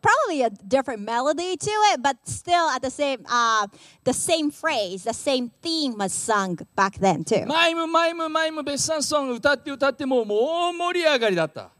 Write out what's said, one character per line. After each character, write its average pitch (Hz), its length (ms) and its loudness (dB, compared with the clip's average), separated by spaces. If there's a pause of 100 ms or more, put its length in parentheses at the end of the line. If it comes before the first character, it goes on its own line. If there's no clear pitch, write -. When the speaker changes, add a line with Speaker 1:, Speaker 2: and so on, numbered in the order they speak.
Speaker 1:
probably 427 400 2
a 226 80 2 (180)
different 254 300 0
melody 277 580 -2
to - 140 -4 (240)
it, 262 80 -6
but 269 140 0 (100)
still 349 420 0
at 254 140 -2
the 262 80 -4
same, 269 340 -4
uh, 226 420 2 (380)
the 247 80 2
same 320 380 0
phrase, 208 540 -4
the 226 100 -4
same 254 360 -2 (120)
theme 311 340 -2
was 196 160 -2
sung 190 460 -2 (180)
back 196 240 0
then 170 240 2
too. 185 220 0
Speaker 2:
マ 330 220 2
イ 330 60 0
ム、 330 120 -2
マ 330 220 2
イ 339 40 -2
ム、 330 160 -4
マ 320 180 0
イ 320 40 -2
ム、 311 120 -8
ベ 285 120 -4
ッ 269 40 -4
サ 311 200 -2
ン 285 40 -2
ソ 294 220 0
ン 262 60 -4
歌 247 240 2
っ - 40 -6
て - 120 -12
歌 277 180 0
っ 277 60 0
て 294 100 -8
も 262 180 2
う、 220 40 -2
も 311 440 0
う - 40 -6
盛 349 260 -2
り 330 60 2
上 294 120 4
が 226 120 2
り 185 60 0
だ 165 80 2
っ 156 80 -6
た。 98 280 -14